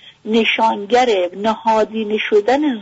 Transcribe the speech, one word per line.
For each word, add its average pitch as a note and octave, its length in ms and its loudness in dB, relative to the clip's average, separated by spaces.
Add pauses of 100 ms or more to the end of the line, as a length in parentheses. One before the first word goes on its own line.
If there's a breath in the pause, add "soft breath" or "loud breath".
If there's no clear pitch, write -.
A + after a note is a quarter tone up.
(240 soft breath)
نشانگر A3 1120 0
نهادینه G#3+ 840 -2
شدن A3 420 2 (220)